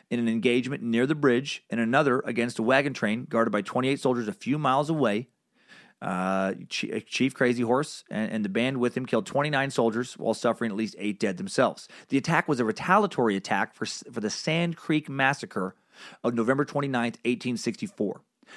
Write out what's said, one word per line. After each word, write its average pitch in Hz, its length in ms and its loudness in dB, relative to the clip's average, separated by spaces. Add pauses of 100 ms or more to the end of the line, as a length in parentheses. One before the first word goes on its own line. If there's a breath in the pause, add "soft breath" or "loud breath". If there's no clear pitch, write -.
In 123 80 -2
an 117 120 0
engagement 120 520 2
near 117 240 2
the 156 80 0
bridge 139 560 2
and 117 80 -4
another 127 440 2
against 117 360 -4
a 117 60 0
wagon 135 300 4
train 113 320 -2
guarded 113 260 0
by 104 100 0
twenty-eight 131 380 -2
soldiers 120 300 0
a 98 40 -6
few 135 240 -2
miles 143 320 2
away, 127 380 0 (720 soft breath)
uh, 95 520 -2 (160)
Ch-, - 220 -6
uh, - 140 -4
Chief 131 280 0
Crazy 123 300 2
Horse 127 460 0
and, 107 220 -4
and 110 140 -2
the 95 40 -4
band 123 280 0
with 120 180 0
him 127 100 -2
killed 113 200 0
twenty-nine 139 460 0
soldiers 117 460 0
while 110 160 0
suffering 113 380 0
at 98 60 -6
least 110 200 -4
eight 101 220 -4
dead 98 160 0
themselves. 98 540 0 (180 loud breath)
The 135 100 0
attack 160 300 2
was 127 140 2
a 113 40 2
retaliatory 131 720 2
attack 101 400 -2
for - 80 -10
s-, - 280 -8
for 110 100 -6
the 107 80 -2
Sand 165 480 -2
Creek 151 320 0
Massacre 135 640 0 (480 loud breath)
of 120 100 2
November 123 300 2
twenty-ninth, 131 600 -2
eighteen 123 320 -2
sixty-four, 104 640 -4 (360 loud breath)